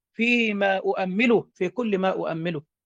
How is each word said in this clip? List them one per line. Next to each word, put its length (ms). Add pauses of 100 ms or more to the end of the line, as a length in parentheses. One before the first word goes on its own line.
(120)
فيما 680
أؤمله"، 760
في 140
كل 300
ما 120
أؤمله، 520 (240)